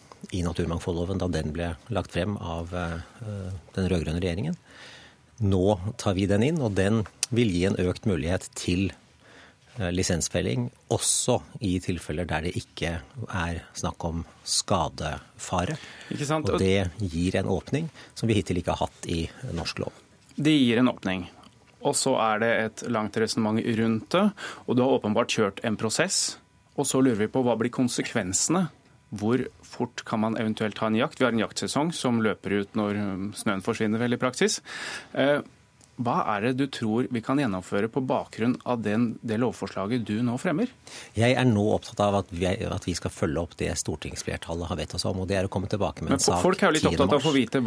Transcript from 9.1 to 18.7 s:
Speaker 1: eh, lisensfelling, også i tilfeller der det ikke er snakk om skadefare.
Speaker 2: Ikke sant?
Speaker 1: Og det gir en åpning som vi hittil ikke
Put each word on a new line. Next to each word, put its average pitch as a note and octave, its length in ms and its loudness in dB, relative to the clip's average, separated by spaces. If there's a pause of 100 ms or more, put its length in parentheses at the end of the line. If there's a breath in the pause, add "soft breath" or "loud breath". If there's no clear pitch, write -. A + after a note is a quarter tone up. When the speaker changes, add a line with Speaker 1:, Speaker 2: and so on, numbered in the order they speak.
Speaker 1:
eh, F2+ 140 -2
lisensfelling, F#2+ 800 0 (220)
også - 500 2 (200)
i F#2 180 0
tilfeller E2+ 480 -4
der D#2 140 -2
det F2 140 -6
ikke E2+ 440 -6 (340)
er E2+ 280 -4 (120)
snakk - 300 -6
om D#2+ 220 -4 (180)
skadefare. - 1300 -2 (320 loud breath)
Speaker 2:
Ikke C#3+ 160 -6
sant? D#3 240 0
Speaker 1:
Og F3 100 2
det F#2+ 400 4
gir F2+ 380 0
en F#2+ 80 0
åpning C3+ 440 -2 (260 loud breath)
som A#2 120 -2
vi A2+ 60 4
hittil F#2 240 2
ikke F2 180 0